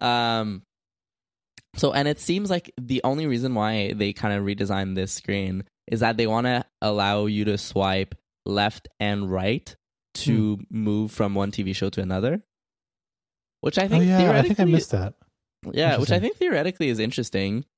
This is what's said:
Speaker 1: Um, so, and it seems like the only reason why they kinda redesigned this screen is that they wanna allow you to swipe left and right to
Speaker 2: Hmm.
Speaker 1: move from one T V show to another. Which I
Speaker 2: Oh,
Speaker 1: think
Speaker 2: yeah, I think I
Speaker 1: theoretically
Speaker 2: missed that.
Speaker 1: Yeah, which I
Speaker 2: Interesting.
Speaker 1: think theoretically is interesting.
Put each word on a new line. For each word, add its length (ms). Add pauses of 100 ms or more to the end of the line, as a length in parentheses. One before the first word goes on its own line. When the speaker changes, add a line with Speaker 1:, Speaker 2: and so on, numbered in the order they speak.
Speaker 1:
Um, 600 (1120)
so, 160
and 160
it 100
seems 300
like 280
the 280
only 200
reason 300
why 380
they 200
kinda 260
redesigned 560
this 180
screen 500 (240)
is 140
that 160
they 100
wanna 380 (160)
allow 460
you 180
to 120
swipe 580 (300)
left 420 (120)
and 320
right 420 (420)
to 420
Speaker 2:
Hmm. 120
Speaker 1:
move 420
from 240
one 160
T 120
V 100
show 180
to 100
another. 400 (1200)
Which 160
I 80
Speaker 2:
Oh, 40
Speaker 1:
think 160
Speaker 2:
yeah, 100
I 20
think 80
I 60
Speaker 1:
theoretically 420
Speaker 2:
missed 180
that. 220 (580)
Speaker 1:
Yeah, 260
which 140
I 40
Speaker 2:
Interesting. 60
Speaker 1:
think 160
theoretically 520
is 100
interesting. 640 (120)